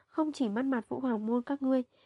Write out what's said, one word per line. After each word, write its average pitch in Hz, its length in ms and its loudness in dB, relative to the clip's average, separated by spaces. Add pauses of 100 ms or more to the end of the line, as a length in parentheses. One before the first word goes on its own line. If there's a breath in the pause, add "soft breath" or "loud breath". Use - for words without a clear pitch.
không 311 240 -2
chỉ 254 180 0
mất 226 160 -2
mặt 254 240 0
Vũ 247 100 -4
Hoàng 233 260 0
Môn 240 160 2
các 277 200 -4
ngươi, 262 220 2 (220 soft breath)